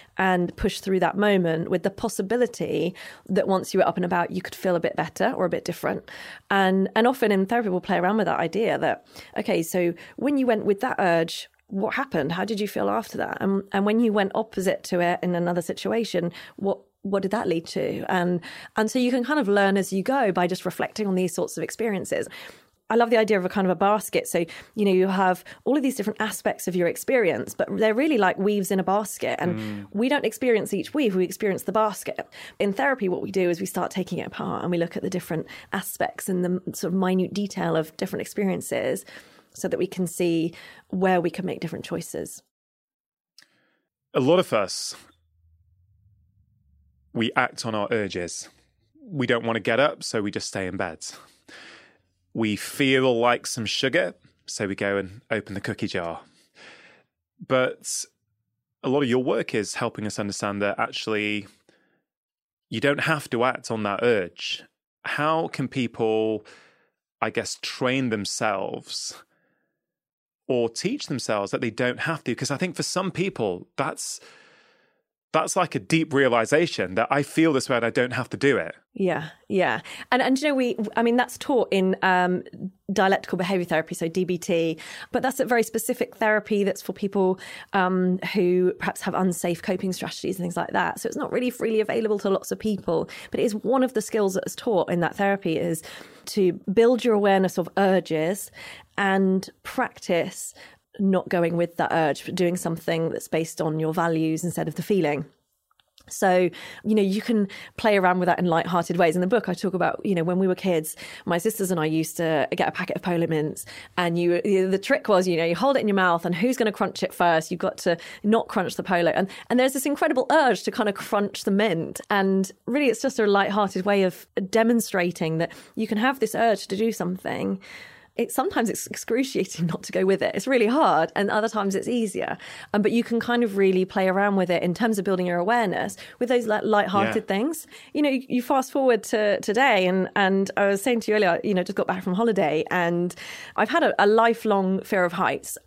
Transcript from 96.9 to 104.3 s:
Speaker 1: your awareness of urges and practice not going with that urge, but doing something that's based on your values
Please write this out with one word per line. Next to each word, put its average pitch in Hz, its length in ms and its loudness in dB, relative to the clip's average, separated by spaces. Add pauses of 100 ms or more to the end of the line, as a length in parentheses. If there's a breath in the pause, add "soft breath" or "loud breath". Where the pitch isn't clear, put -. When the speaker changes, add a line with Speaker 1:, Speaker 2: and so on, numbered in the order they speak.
Speaker 1:
your 233 100 4
awareness 196 440 4
of 170 180 -2
urges 185 720 2 (480 loud breath)
and 190 500 2 (140)
practice - 920 -4 (460 loud breath)
not 190 300 2
going 170 280 2
with 170 200 0
that - 160 0
urge, 156 340 2
but - 80 -6
doing 180 220 2
something 165 540 -2
that's - 180 -8
based 160 320 -4
on 160 180 0
your 160 160 -2
values 160 480 0